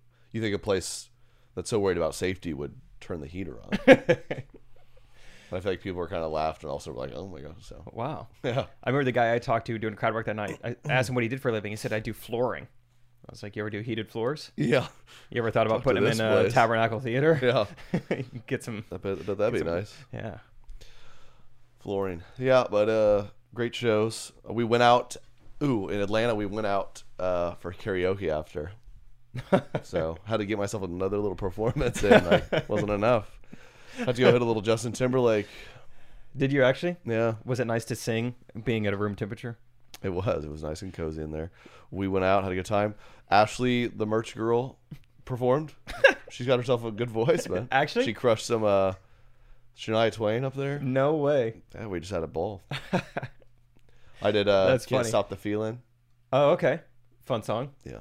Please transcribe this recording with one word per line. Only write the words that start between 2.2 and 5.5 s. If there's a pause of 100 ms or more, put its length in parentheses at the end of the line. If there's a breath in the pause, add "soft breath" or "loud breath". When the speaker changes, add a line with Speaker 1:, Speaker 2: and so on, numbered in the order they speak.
Speaker 1:
would (260)
turn
the
heater
on?" (160)
Speaker 2:
<laughs> (1600 soft breath)